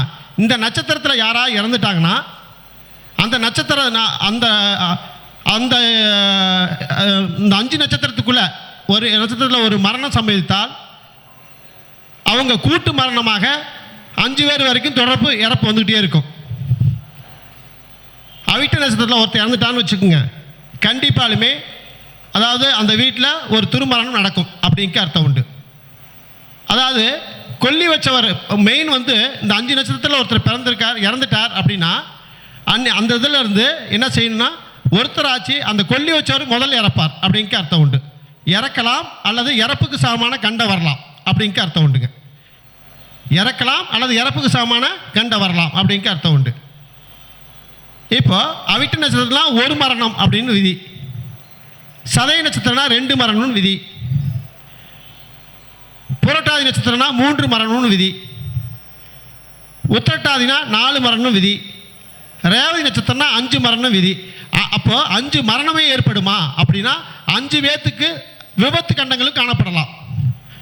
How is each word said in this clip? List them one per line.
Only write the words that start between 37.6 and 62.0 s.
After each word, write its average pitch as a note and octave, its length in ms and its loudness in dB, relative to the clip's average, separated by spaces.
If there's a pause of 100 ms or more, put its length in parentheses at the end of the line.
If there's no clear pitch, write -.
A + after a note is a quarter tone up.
உண்டு. C3+ 220 4 (440)
இறக்கலாம் B3 600 0 (180)
அல்லது A#3+ 320 0
இறப்புக்கு C4+ 420 0
சமமான A#3+ 400 0
கண்டம் A3 300 -2
வரலாம் E3 320 0 (260)
அப்படிங்க G3+ 340 0
அர்த்தம் E3+ 260 2
உண்டுங்க. B2+ 240 2 (1200)
இறக்கலாம் B3 640 0
அல்லது A#3+ 240 0
இறப்புக்கு C4+ 340 0
சமமான A#3+ 380 2 (260)
கண்டம் A3 260 0
வரலாம் F3 340 0
அப்படிங்க G3 340 0
அர்த்தம் E3 260 0
உண்டு. B2+ 200 4 (1600)
இப்போ A3 300 2 (280)
அவிட்ட A#3+ 340 -2
நட்சத்திரம்லாம் C4+ 520 2
ஒரு B3+ 220 2
மரணம் A#3+ 420 0
அப்படின்னு G#3+ 420 2
விதி, F#3 140 2 (1400)
சதய C#4 260 2
நட்சத்திரம்னா B3+ 440 0
ரெண்டு B3+ 300 0
மரணம்னு A#3 420 0
விதி, G3 160 2 (2500)
புரட்டாதி D4+ 460 2
நட்சத்திரம்னா B3 440 0
மூன்று C#4 360 2
மரணம்னு A#3 400 2
விதி, F#3+ 220 4 (1800)
உத்திரட்டாதினா C#4 760 2
நாலு B3+ 360 0
மரணம்னு A#3+ 320 0
விதி, G3+ 220 2 (880)